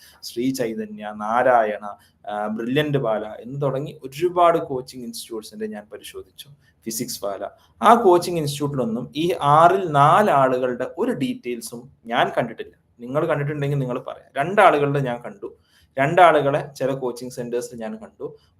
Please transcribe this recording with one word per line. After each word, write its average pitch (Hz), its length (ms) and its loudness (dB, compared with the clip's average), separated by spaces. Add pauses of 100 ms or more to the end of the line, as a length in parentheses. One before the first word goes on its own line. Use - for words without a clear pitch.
(240)
ശ്രീ 127 280 -4
ചൈതന്യ, 107 640 -6
നാരായണ, 107 800 2 (320)
ആ, 104 180 -4
ബ്രില്യന്റ് 127 500 -2
ബാല 110 300 -2
എന്ന് 113 340 -12
തുടങ്ങി 143 420 -6
ഒരുപാട് 170 540 2
കോച്ചിങ് 131 460 -8
ഇൻസ്റ്റിറ്റ്യൂട്ട്സിന്റെ 110 640 -12
ഞാൻ 104 260 -12
പരിശോധിച്ചു. - 560 -18 (360)
ഫിസിക്സ് 113 400 -8
വാല, 98 240 -8 (320)
ആ 208 120 6
കോച്ചിങ് 180 440 4
ഇൻസ്റ്റിറ്റ്യൂട്ടിലൊന്നും 139 800 -4
ഈ 170 260 -2
ആറിൽ 170 460 6
നാലാളുകളുടെ 139 1120 4
ഒരു 240 140 -2
ഡീറ്റെയിൽസും 123 800 -8 (140)
ഞാൻ 127 320 0
കണ്ടിട്ടില്ല. 117 380 -6 (240)
നിങ്ങൾ 135 260 -2
കണ്ടിട്ടുണ്ടെങ്കിൽ 143 520 -2
നിങ്ങൾ 127 220 -4
പറയാം. - 380 -14
രണ്ടാളുകളുടെ 151 640 4
ഞാൻ 123 220 -4
കണ്ടു. - 360 -14 (420)
രണ്ടാളുകളെ 156 760 6
ചില 131 180 -2
കോച്ചിങ് 127 400 -6
സെന്റേഴ്സിൽ 120 460 -8
ഞാൻ 110 200 -10
കണ്ടു. 123 400 -14 (220)